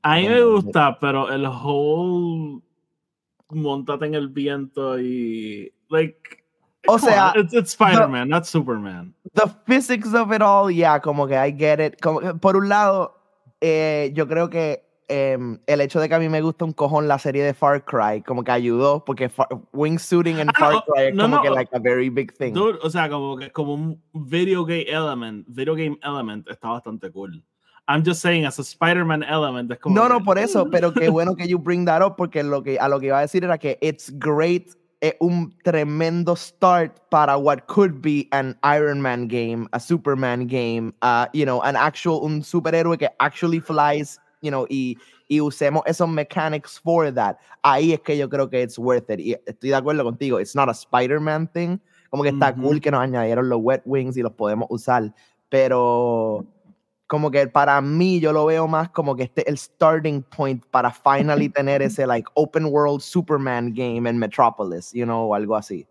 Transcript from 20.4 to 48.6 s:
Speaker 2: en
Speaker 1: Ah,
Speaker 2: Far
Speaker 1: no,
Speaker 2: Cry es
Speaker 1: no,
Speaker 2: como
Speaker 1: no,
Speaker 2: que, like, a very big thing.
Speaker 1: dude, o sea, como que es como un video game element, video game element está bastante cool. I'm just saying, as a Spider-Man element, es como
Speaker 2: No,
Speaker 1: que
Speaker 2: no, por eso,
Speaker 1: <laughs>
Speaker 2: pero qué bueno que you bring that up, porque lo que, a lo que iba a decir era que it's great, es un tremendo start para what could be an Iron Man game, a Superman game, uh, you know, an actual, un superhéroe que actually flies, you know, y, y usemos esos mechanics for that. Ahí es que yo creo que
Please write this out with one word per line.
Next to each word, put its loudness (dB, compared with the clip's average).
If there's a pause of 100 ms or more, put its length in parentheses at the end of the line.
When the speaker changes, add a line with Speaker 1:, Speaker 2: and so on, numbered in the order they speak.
Speaker 2:
en 0
Speaker 1:
Ah, 2
Speaker 2:
Far 4
Speaker 1:
no, 2 (120)
Speaker 2:
Cry 2
es -6
Speaker 1:
no, 2
Speaker 2:
como 4
Speaker 1:
no, 4
Speaker 2:
que, 2
like, -2
a -2
very 0
big -4
thing. -4
Speaker 1:
dude, 0
o -4
sea, 0
como -6
que -14
es -20
como -4
un -8 (100)
video -2
game -4
element, -6
video -4
game -4
element -8
está -14
bastante -10
cool. -14 (460)
I'm 2
just 0
saying, 2
as -6
a -8
Spider-Man 0
element, -4
es -8
como 0
Speaker 2:
No, 4
Speaker 1:
que -
Speaker 2:
no, -2
por 4
eso, 0
Speaker 1:
<laughs> -6
Speaker 2:
pero 2
qué 2
bueno 0
que -8
you 0
bring -2
that 4
up, 0
porque -4
lo -2
que, -2
a 0
lo 2
que -4
iba 2
a 2
decir 0
era 0
que -4
it's -4
great, 0 (280)
es 0
un 0
tremendo 0
start 2 (120)
para 4
what 0
could 2
be -2
an -2
Iron 2
Man -2
game, -4
a -4
Superman -2
game, -4 (100)
uh, 4
you 0
know, 0
an 0
actual, 0
un -4
superhéroe 0
que -2 (120)
actually 0
flies, -2 (240)
you -6
know, -4
y, -4 (320)
y 2
usemos 0
esos 0
mechanics -4
for 2
that. 0 (260)
Ahí 2
es -2
que -4
yo -4
creo -2
que -2